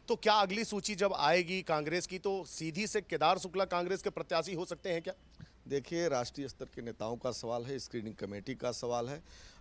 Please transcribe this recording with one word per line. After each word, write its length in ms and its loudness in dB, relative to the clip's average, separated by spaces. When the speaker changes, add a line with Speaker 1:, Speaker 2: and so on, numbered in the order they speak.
Speaker 1:
तो 80 2
क्या 180 6
अगली 300 4
सूची 300 -2
जब 180 4
आएगी 500 4
कांग्रेस 440 0
की, 120 -6
तो 260 -2
सीधी 420 -4
से 140 0
केदार 380 4
शुक्ला 260 0
कांग्रेस 380 0
के 80 -2
प्रत्याशी 440 -2
हो 100 -2
सकते 280 -4
हैं 100 0
क्या? 120 -6
Speaker 2:
देखिए, 400 0
राष्ट्रीय 400 0
स्तर 160 -12
के 180 -10
नेताओं 340 -4
का 140 -2
सवाल 340 -4
है, 140 -6
स्क्रीनिंग 360 -6
कमेटी 400 -6
का 180 -2
सवाल 360 -2
है 140 -8